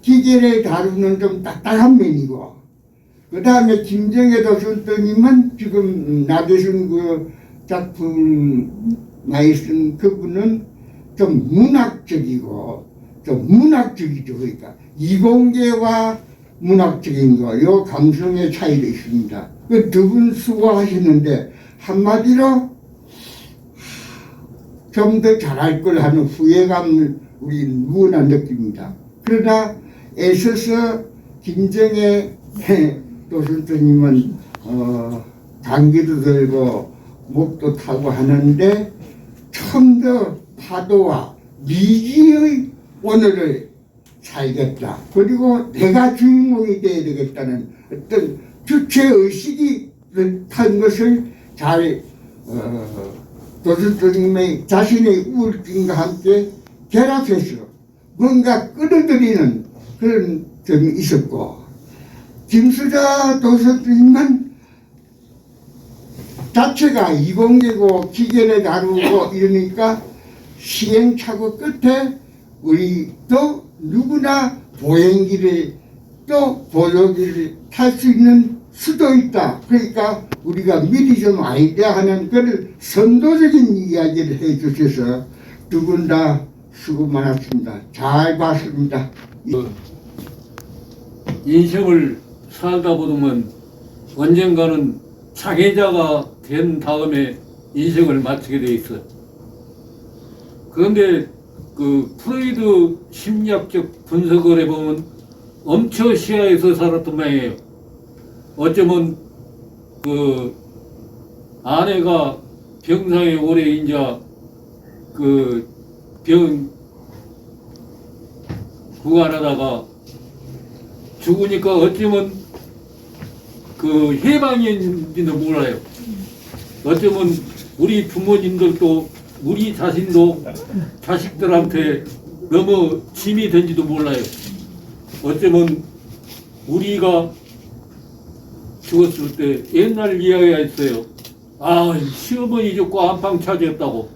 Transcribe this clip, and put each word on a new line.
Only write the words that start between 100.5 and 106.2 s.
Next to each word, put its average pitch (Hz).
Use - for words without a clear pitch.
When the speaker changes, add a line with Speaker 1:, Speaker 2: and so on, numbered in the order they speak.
Speaker 2:
그런데 190
그 139
프로이드 220
심리학적 208
분석을 170
해보면 156
엄처 226
시야에서 185